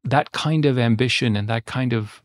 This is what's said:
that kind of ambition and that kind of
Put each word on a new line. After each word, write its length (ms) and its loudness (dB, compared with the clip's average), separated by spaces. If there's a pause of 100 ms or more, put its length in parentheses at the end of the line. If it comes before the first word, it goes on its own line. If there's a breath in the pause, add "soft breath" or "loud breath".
that 300 0
kind 320 0
of 120 2
ambition 600 2
and 100 -4
that 180 -4
kind 280 -2
of 320 -6